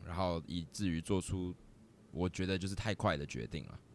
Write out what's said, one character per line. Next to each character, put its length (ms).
然 120
后 320
以 240
至 160
于 120
做 200
出 340
我 160
觉 160
得 140
就 80
是 80
太 180
快 240
的 80
决 220
定 200
了。 140